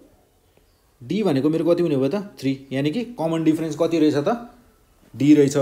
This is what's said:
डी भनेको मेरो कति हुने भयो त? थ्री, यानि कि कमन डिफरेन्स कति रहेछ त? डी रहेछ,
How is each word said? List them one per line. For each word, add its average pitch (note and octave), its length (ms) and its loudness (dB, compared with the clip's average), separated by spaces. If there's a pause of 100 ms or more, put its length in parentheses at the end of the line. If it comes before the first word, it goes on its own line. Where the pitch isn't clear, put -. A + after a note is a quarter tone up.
(1040)
डी E3 200 -4
भनेको D3 280 0
मेरो D#3+ 140 -2
कति E3+ 180 2
हुने D#3 140 0
भयो C3 120 0
त? G3 300 -6
थ्री, C3+ 340 -6
यानि C3+ 180 -2
कि A#3 140 -4 (140)
कमन E3 260 -2
डिफरेन्स D#3 360 0
कति E3 180 0
रहेछ D3+ 180 2
त? D3 120 -2 (880)
डी C#3 180 6
रहेछ, C#3+ 260 4